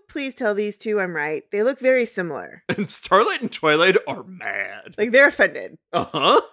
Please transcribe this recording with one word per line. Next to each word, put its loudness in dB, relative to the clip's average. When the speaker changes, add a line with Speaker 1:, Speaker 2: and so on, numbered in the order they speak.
Speaker 1:
please -8
tell -2
these -4
two -4
I'm -4
right? -4
They -2
look 0
very 2
similar." -8
Speaker 2:
<laughs> -4
And -4
Starlight 2
and -6
Twilight 2
are -8
mad. -10
Speaker 1:
Like, -2
they're 6
offended. -2
Speaker 2:
Uh-huh. 2